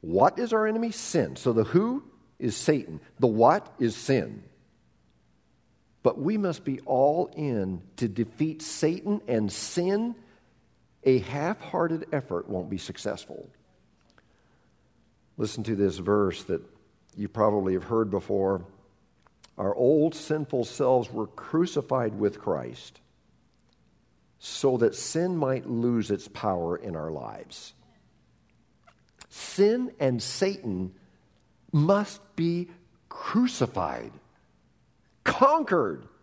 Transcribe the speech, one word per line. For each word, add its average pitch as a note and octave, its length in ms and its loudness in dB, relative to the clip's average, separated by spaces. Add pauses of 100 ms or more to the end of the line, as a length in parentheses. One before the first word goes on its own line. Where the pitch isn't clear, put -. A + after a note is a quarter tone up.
What G2 380 4
is A#3 140 -2
our G#3+ 120 2
enemy? A3+ 260 -2
Sin. G2 440 -2
So B2 180 0
the A2 120 4
who A#3 380 0 (360)
is A2+ 160 -4
Satan. G2+ 440 -2 (200)
The B2+ 80 10
what A#2+ 500 6
is A#2 180 2
sin. D#2 480 0 (1600)
But - 160 2
we F#3 200 0
must F#3 260 -2
be C3+ 180 -4
all D3 540 2
in G2+ 460 -2 (160)
to A#2+ 100 0
defeat A#2+ 540 -4
Satan F#3+ 640 -2
and G#2+ 240 0
sin. G3+ 640 -2 (880)
A C3 160 6
half-hearted D#3+ 960 -4
effort A2 360 -4
won't F#2 200 -4
be F#2+ 80 -4
successful. - 720 -10 (1900)
Listen G#2+ 280 -4
to A2+ 100 -2
this F#2+ 220 2
verse F#2+ 480 0
that E2+ 160 -4 (540)
you G2+ 120 -8
probably G#2 460 2
have F#2 100 -2
heard A2+ 260 0
before. F#2+ 560 -2 (920)
Our G2 180 -2
old D3+ 400 2
sinful D3 500 -2
selves B2+ 460 0
were A2 160 -4
crucified C3 880 -2
with G#2 220 0
Christ B1+ 640 -6 (1400)
so - 380 0
that A2+ 180 4
sin F3 400 -2
might C3 340 -2
lose A#2 420 0
its G2 180 -4
power F2 480 -2
in F2 180 -8
our D#2+ 160 -6
lives. A1+ 600 -12 (1500)
Sin A#3 720 0
and B2+ 240 0
Satan G#2 720 -4 (800)
must G3 480 2 (160)
be E3+ 320 -2 (400)
crucified, F#2+ 1040 -2 (1120)
conquered. F#3+ 840 2 (140)